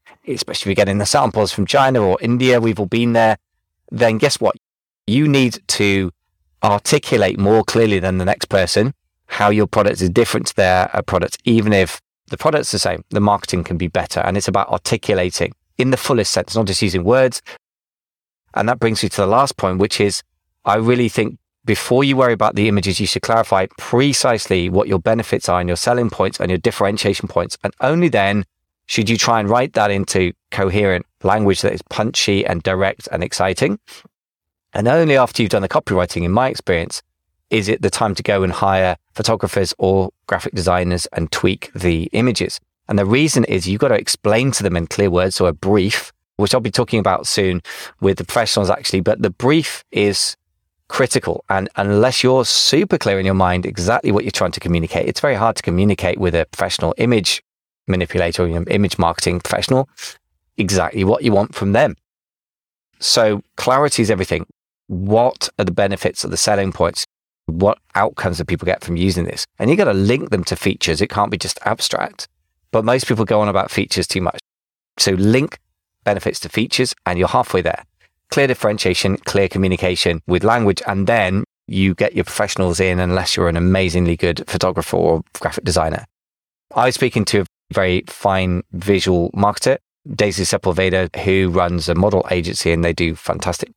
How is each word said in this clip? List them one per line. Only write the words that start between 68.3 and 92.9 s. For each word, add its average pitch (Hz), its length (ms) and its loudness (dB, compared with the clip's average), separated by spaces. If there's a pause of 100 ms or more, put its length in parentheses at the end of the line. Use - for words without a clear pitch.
do 82 80 -6
people 87 200 -4
get - 180 -2
from 85 140 -4
using 87 280 0
this? - 200 -8 (140)
And 117 100 2
you 160 60 4
gotta 180 180 2
link 110 360 0
them 92 160 -2
to - 100 -6
features. 87 460 -2
It 107 80 0
can't 101 220 -2
be 101 60 -2
just - 280 -8
abstract. - 640 -4 (440)
But 113 120 0
most 123 240 0
people 110 160 0
go 104 160 2
on 104 80 2
about 98 240 0
features - 360 -2
too - 140 -4
much. - 180 -4 (580)
So - 160 2
link 110 460 2 (440)
benefits - 380 -2
to - 80 -12
features - 440 -2 (120)
and 175 120 -2
you're 95 120 2
halfway 120 320 0
there. 82 220 -4 (460)
Clear 139 180 2
differentiation, 104 720 0
clear 98 300 0
communication 92 800 0
with 87 160 0
language, 110 420 2
and 98 220 -2
then 101 380 0 (220)
you 95 280 0
get 104 200 0
your 98 100 0
professionals 95 560 -2
in 90 180 2
unless 90 380 -2
you're 90 100 2
an 82 80 0
amazingly 87 640 2
good 85 300 -2
photographer 90 500 -2
or 82 260 0 (160)
graphic - 240 -6
designer. 80 420 -2 (680)
I 120 120 2
was 127 80 0
speaking 117 300 0
to 101 160 0
a 87 40 -4 (260)
very 92 360 0
fine 92 560 -2 (100)
visual 90 580 0
marketer, 104 460 0 (360)
Daisy 98 300 0
Sepulveda, 92 680 0 (100)
who 95 260 2
runs 87 380 0
a 85 80 0
model 98 360 2
agency, 85 420 -2
and 85 100 0
they 85 100 0